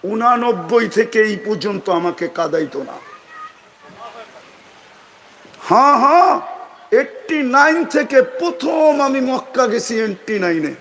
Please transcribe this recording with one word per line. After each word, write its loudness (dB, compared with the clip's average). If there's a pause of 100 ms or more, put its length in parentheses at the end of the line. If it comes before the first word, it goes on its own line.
উনানব্বই 0
থেকে 0
এই 2
পর্যন্ত -6
আমাকে -2
কাঁদাইতো -4
না। -14 (2500)
হ্যাঁ, 6
হ্যাঁ, 4 (500)
এইটটি -2
নাইন 2
থেকে 2
প্রথম 0
আমি 0
মক্কা -2
গেছি -2
এইটটি -4
নাইনে -2